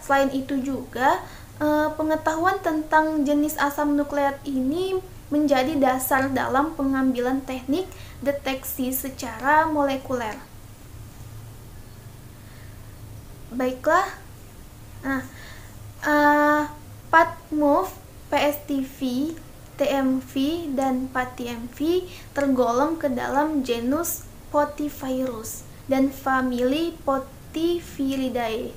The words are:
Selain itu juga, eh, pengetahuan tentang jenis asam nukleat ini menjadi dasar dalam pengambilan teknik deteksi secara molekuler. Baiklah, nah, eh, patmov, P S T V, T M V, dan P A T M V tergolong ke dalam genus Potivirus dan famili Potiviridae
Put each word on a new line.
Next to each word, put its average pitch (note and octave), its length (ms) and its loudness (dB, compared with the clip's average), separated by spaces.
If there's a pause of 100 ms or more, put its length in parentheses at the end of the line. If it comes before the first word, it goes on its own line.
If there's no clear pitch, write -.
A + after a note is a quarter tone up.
Selain C#4 260 4
itu C4+ 300 -2
juga, C4 580 2 (400)
eh, D4+ 380 4
pengetahuan D#4+ 640 2
tentang D#4 640 4
jenis D4 320 2
asam C#4+ 400 2
nukleat C#4+ 480 0
ini D#4+ 560 0 (320)
menjadi C#4+ 460 4
dasar C4+ 500 2
dalam C4 480 2
pengambilan C4 640 2
teknik C4+ 480 -2 (320)
deteksi C4 720 -2
secara C4 720 2
molekuler. C4+ 720 0 (3250)
Baiklah, C4 560 2 (960)
nah, C4+ 160 -2 (840)
eh, D4 600 6 (480)
patmov, D#4+ 800 4 (360)
P - 40 -2
S C#4+ 320 4
T C#4 160 0
V, C4 180 -6 (800)
T C#4+ 80 2
M C4 400 2
V, - 80 -16 (400)
dan C4 400 0
P B3+ 80 0
A B3 80 -2
T B3 240 -8
M A#3 160 -8
V F4 400 0 (240)
tergolong C4+ 640 4
ke C#4+ 160 0
dalam C4+ 480 2
genus B3+ 640 -2 (240)
Potivirus C4 1200 -2 (160)
dan C4+ 240 4
famili C4 960 2
Potiviridae C4 1700 -2